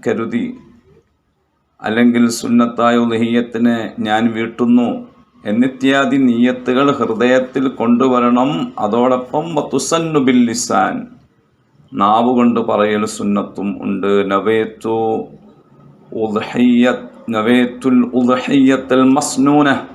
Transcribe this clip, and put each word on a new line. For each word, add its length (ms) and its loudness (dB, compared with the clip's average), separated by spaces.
കരുതി, 400 -2
അല്ലെങ്കിൽ 380 2
സുന്നത്തായ 640 2
ഉദ്ഹിയ്യത്തിനെ 720 0
ഞാൻ 140 2
വീട്ടുന്നു 520 0
എന്നിത്യാദി 680 0
നിയ്യത്തുകൾ 600 0
ഹൃദയത്തിൽ 680 0
കൊണ്ടുവരണം. 720 2
അതോടൊപ്പം 640 0
വതുസന്നു 680 -2
ബിൽ 140 4
ലിസാൻ, 440 -2
നാവ് 360 2
കൊണ്ട് 300 2
പറയൽ 340 0
സുന്നത്തും 520 -4
ഉണ്ട്. 260 -2
നവൈതു 640 -2
ഉദ്ഹിയ്യ-, 680 2
നവൈതുൽ 640 2
ഉദ്ഹിയ്യത്തുൽ 840 2
മസ്നൂന 520 2